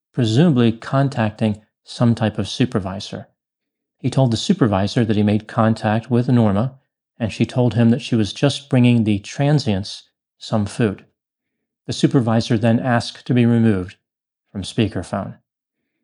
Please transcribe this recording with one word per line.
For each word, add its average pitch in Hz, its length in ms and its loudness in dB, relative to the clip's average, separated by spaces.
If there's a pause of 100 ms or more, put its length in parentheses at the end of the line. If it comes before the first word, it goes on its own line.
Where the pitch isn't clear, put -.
(120)
presumably 123 600 2
contacting 113 920 -2 (220)
some 117 300 0
type 107 240 -2
of 101 100 -4
supervisor. 101 800 -6 (720)
He 135 100 -4
told 131 220 2
the 110 60 0
supervisor 107 680 0
that 107 100 0
he 107 80 2
made 104 240 2
contact 113 640 0
with 120 160 0
Norma, 117 500 2 (400)
and 110 140 -4
she 117 140 -2
told 120 300 0
him 117 160 4
that 131 100 0
she - 140 -4
was 107 180 0
just - 360 -2
bringing 120 360 4
the 104 140 0
transients 123 920 -2 (280)
some 107 280 -4
food. 101 400 -4 (840)
The - 60 -6
supervisor 117 640 0
then 113 220 2
asked 120 480 -4
to 139 60 0
be 123 120 4
removed 113 520 0 (540)
from 98 120 -10
speakerphone. 98 760 -6 (680)